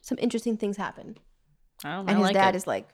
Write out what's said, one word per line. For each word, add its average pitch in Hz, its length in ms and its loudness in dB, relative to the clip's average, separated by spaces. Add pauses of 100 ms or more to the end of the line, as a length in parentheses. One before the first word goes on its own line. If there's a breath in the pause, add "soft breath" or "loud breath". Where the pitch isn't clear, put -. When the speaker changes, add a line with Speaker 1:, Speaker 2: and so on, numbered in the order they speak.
Speaker 1:
some - 180 -6
interesting 233 360 0
things 208 200 -2
happen. - 400 -10 (680)
Speaker 2:
I 151 120 -4
don't 190 100 -6
know. 180 40 2
Speaker 1:
And - 0 -
Speaker 2:
I 208 40 4
Speaker 1:
his 208 120 6
Speaker 2:
like 196 80 4
Speaker 1:
dad 190 200 4
Speaker 2:
it. 185 40 0
Speaker 1:
is, - 80 -10
like, 104 280 -4